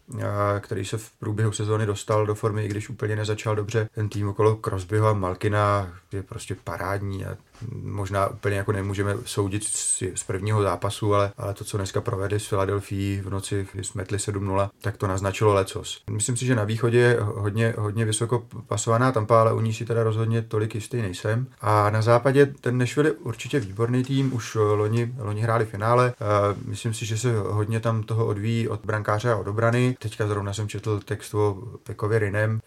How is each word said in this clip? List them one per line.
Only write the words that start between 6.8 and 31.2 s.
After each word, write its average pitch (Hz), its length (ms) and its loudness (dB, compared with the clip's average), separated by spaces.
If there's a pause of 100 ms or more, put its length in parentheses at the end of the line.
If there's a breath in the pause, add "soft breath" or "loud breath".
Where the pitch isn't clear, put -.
a 95 100 -8 (460)
možná 98 440 -2
úplně 101 300 -2
jako 98 160 0
nemůžeme 101 520 -2
soudit 101 400 -2
z, - 380 -2 (120)
z - 100 -6
prvního 104 380 0
zápasu, 101 520 0
ale, 101 220 2
ale 101 180 -6
to, 104 100 -12
co - 120 -6
dneska 98 240 -2
provedli 101 400 -2
s - 80 -8
Philadelphií 98 720 -2
v 95 100 -6
noci, 98 420 -4
kdy 98 120 -6
smetli 98 340 -4
sedm 98 260 -4
nula, 98 260 0 (120)
tak 101 140 -4
to - 100 -2
naznačilo 98 480 2
lecos. - 560 -2
Myslím 110 260 -2
si, 127 100 -2
že 127 80 4
na 107 100 2
východě 113 340 2
je 120 220 6
hodně, 104 580 0
hodně 104 260 -2
vysoko 107 420 0 (200)
pasovaná 117 460 2
Tampa, 113 280 6
ale 113 120 6
u 110 80 0
ní 113 140 0
si 117 100 -6
teda 113 180 0
rozhodně 113 400 0
tolik 110 320 -2
jistý 117 280 -4
nejsem. 107 440 -2 (140)
A 104 300 4
na 110 120 2
západě 127 440 6
ten 123 320 -2
Nashville 147 320 2
je - 20 2
určitě - 480 -4
výborný 113 440 0
tým, 135 300 0
už 110 200 -4
loni, 107 640 2
loni 104 220 -4
hráli 113 260 2
finále. 117 540 4
Eh, 113 40 -4 (400)
myslím 110 300 -4
si, 110 120 -6
že 110 120 -2
se 117 200 0
hodně 104 420 0
tam 113 220 0
toho 113 240 0
odvíjí 110 420 0
od 107 180 -6
brankáře 107 460 0
a 110 40 2
od 92 120 -4
obrany. 117 500 2
Teďka 107 280 -4
zrovna 101 260 -2
jsem 104 160 -4
četl 104 360 -2
text - 300 -8